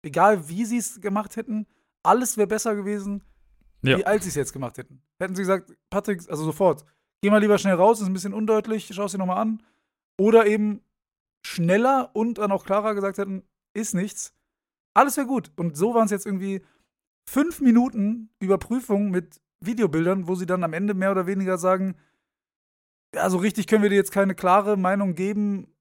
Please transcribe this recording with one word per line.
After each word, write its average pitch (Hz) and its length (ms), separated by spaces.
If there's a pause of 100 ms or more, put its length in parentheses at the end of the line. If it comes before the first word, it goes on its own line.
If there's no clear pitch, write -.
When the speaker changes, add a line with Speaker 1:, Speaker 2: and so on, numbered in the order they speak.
Speaker 1:
Egal, 165 460
wie 190 160
sie's 220 360
gemacht 202 360
hätten, 214 300 (360)
alles 226 340
wäre 202 120
besser 214 260
gewesen, 202 480 (600)
Speaker 2:
Ja. 131 160
Speaker 1:
wie - 80
als 202 180
sie's 185 100
jetzt 143 180
gemacht 135 260
hätten. 131 220 (200)
Hätten 185 160
sie 196 60
gesagt, 185 300 (180)
„Patrick, 196 380
also 156 160
sofort, 160 400 (380)
geh 202 80
mal 214 100
lieber 208 180
schnell 190 160
raus, 214 260
ist 196 80
ein 185 40
bisschen 196 220
undeutlich, 214 580
schau's 190 200
dir 196 60
noch 185 80
mal 185 140
an.“ 220 220 (580)
Oder 220 260
eben, 208 340 (640)
schneller 233 680
und 220 240
dann 202 140
auch 196 120
klarer 208 300
gesagt 196 240
hätten, 196 240 (320)
„Ist 214 200
nichts“, - 400 (600)
alles 269 220
wäre 277 100
gut. 247 300
Und 165 200
so 220 180
waren's 226 160
jetzt 202 160
irgendwie 196 360 (680)
fünf 320 320
Minuten 233 680 (100)
Überprüfung 202 680
mit 180 300 (200)
Videobildern, 180 680
wo 190 60
sie 180 120
dann 180 180
am 165 80
Ende 202 220
mehr 190 160
oder 185 160
weniger 185 320
sagen, 185 380 (1160)
„Ja, 180 160
so 180 80
richtig 202 280
können 214 160
wir 208 80
dir 202 60
jetzt 196 160
keine 196 220
klare 202 420
Meinung 190 380
geben. 202 540 (120)